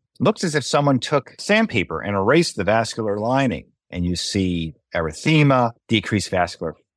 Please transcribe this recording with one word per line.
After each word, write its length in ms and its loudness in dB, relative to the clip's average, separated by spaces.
looks 220 0
as 100 -2
if 80 0
someone 380 2
took 380 -4
sandpaper 640 0
and 120 -4
erased 400 2
the 80 -4
vascular 560 0
lining, 460 -2
and 160 -4
you 100 0
see 600 -2
erythema, 800 2
decreased 400 0
vascular 480 -2